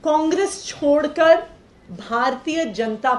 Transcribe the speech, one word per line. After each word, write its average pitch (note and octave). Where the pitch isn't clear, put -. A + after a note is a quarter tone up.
कांग्रेस D#4+
छोड़कर D4+
भारतीय B3+
जनता A3